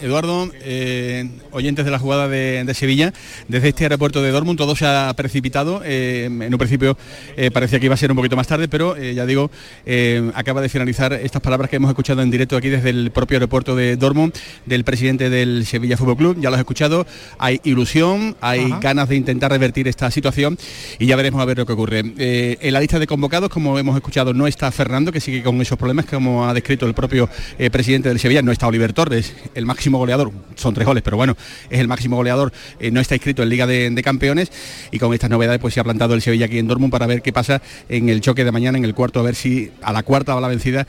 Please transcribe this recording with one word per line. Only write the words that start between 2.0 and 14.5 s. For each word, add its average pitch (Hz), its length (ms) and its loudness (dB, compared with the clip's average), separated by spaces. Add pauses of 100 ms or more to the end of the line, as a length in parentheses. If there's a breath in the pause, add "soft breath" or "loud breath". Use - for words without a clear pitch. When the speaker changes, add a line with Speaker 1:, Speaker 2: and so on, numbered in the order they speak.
Speaker 1:
de, 131 360 -2
de 127 100 -4
Sevilla, 139 380 2 (360 loud breath)
desde 123 200 2
este 151 160 0
aeropuerto 143 380 0
de 135 80 2
Dortmund 156 280 0
todo 147 180 0
se 156 100 0
ha 139 300 2
precipitado, 143 680 -2
eh, 127 420 -2
en 120 260 -4
un 123 60 2
principio, 135 380 2 (400 loud breath)
eh, 127 140 2
parecía 123 300 2
que 131 60 4
iba 131 80 4
a 117 40 2
ser 147 120 2
un 135 60 2
poquito 127 200 2
más 123 100 0
tarde, 160 220 0
pero, 156 280 0
eh, 127 180 -6
ya 123 100 -2
digo, 135 260 2 (360 loud breath)
eh, 120 480 0
acaba 131 260 -2
de 135 80 0
finalizar 131 460 -2
estas 131 260 -4
palabras 131 300 0
que 143 60 -2
hemos 135 140 4
escuchado 131 320 0
en 127 80 2
directo 123 260 0
aquí 123 120 0
desde 131 220 2
el 120 200 0
propio 127 260 0
aeropuerto 127 380 0
de 123 220 2
Dortmund, 143 380 2 (320 loud breath)